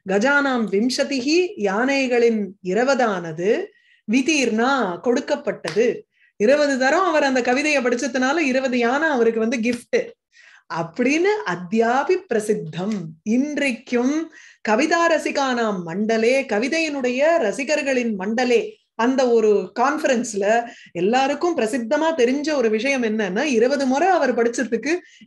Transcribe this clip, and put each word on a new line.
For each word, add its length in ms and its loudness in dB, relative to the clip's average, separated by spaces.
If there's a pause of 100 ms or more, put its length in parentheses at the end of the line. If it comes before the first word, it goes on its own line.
கஜானாம் 600 2
விம்சதிஹி 880 0
யானைகளின் 1080 0
இருபதானது 1000 0 (480)
விதீர்ணா 880 0
கொடுக்கப்பட்டது. 1080 -2 (300)
இருபது 420 2
தரம் 260 2
அவர் 180 2
அந்த 200 0
கவிதையை 400 0
படிச்சதுனால 560 0
இருபது 400 0
யானை 300 0
அவருக்கு 320 2
வந்து 160 -2
கிஃப்ட் 540 -2 (640)
அப்படின்னு 560 0 (160)
அத்யாபி 680 0 (200)
பிரசித்தம். 680 -4 (180)
இன்றைக்கும் 1120 -2 (360)
கவிதா 400 2
ரசிகானாம் 760 -2
மண்டலே, 600 0
கவிதையினுடைய 960 0
ரசிகர்களின் 760 -2
மண்டலே, 680 0 (140)
அந்த 360 2
ஒரு 500 4
கான்ஃபரன்ஸ்ல 880 0 (240)
எல்லாருக்கும் 640 0
பிரசித்தமா 580 0
தெரிஞ்ச 360 0
ஒரு 180 0
விஷயம் 320 0
என்னன்னா, 400 -2
இருபது 440 2
முறை 220 2
அவர் 260 2
படிச்சதுக்கு 600 -2 (300)